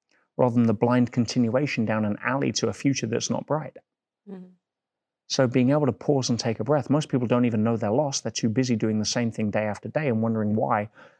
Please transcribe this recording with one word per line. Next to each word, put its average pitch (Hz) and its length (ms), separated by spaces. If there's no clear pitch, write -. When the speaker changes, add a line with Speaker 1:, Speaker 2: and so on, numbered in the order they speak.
Speaker 1:
rather 127 180
than 120 120
the 113 80
blind 120 380
continuation 123 760
down 110 180
an 104 200
alley 127 280
to - 160
a 107 40
future 131 340
that's 117 240
not - 160
bright. 143 300
Speaker 2:
Mm-hmm. 185 180
Speaker 1:
So 135 180
being 127 240
able 147 160
to 123 60
pause 135 380
and 117 100
take 117 200
a 110 40
breath, 135 260
most 147 200
people 120 160
don't 123 180
even 110 180
know 117 140
they're 107 140
lost. 139 340
They're 113 80
too - 160
busy 123 280
doing 107 220
the 107 60
same 117 260
thing 110 200
day 107 140
after 104 240
day 147 200
and 110 140
wondering 110 320
why, 110 340